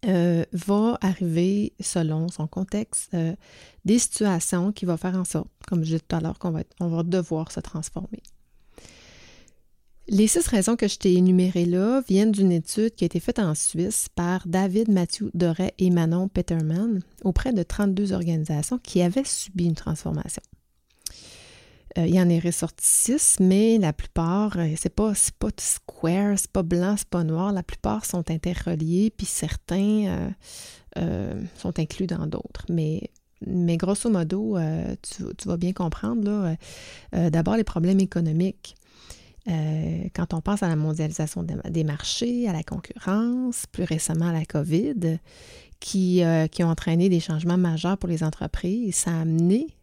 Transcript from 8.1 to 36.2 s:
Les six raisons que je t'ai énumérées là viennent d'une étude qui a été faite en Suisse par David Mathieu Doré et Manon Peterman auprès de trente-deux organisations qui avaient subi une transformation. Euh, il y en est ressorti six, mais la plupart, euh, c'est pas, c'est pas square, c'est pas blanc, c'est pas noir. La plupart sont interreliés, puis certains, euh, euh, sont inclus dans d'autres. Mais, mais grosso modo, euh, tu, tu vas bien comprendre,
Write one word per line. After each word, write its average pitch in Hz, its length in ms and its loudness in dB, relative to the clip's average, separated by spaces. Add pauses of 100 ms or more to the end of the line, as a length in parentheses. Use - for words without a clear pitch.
Les 214 180 6
six 339 200 0
raisons 226 300 2
que 214 100 0
je - 100 -4
t'ai 180 180 4
énumérées 180 500 4
là 196 420 2
viennent 202 240 4
d'une 196 220 4
étude 208 420 0
qui - 80 -2
a 170 40 2
été 170 120 -2
faite 240 200 -4
en 170 160 2
Suisse - 600 -2
par 180 320 -2
David 190 420 2
Mathieu 190 440 0
Doré 170 460 0
et 180 100 4
Manon 175 400 2
Peterman 175 720 0 (220)
auprès 190 280 2
de 202 100 2
trente-deux 196 520 0
organisations 165 640 -2
qui - 240 0
avaient 190 240 2
subi 185 400 -4
une 165 100 2
transformation. - 680 -6 (1600)
Euh, 170 80 2
il 160 100 2
y 185 60 6
en 175 80 6
est 170 100 4
ressorti 170 460 -4
six, - 560 2
mais 208 380 6
la 165 120 2
plupart, 185 680 -2
euh, 160 200 0
c'est - 160 -4
pas, 214 200 2
c'est - 220 0
pas - 220 -2
square, 196 800 0
c'est - 120 -4
pas 190 120 2
blanc, 175 340 2
c'est - 120 -6
pas 175 160 0
noir. 170 260 0
La 185 120 -2
plupart - 420 -4
sont 175 260 -4
interreliés, 170 840 0
puis 196 80 -4
certains, 208 800 -2
euh, 175 240 -2 (680)
euh, 165 440 -4 (140)
sont 175 220 -6
inclus 165 280 -4
dans 165 200 -4
d'autres. - 420 -10
Mais, 160 400 -2 (360)
mais 175 300 0
grosso 196 340 0
modo, 190 480 0
euh, 160 440 -2
tu, - 220 -12 (140)
tu - 100 -10
vas 170 100 -2
bien 175 160 0
comprendre, 208 500 -2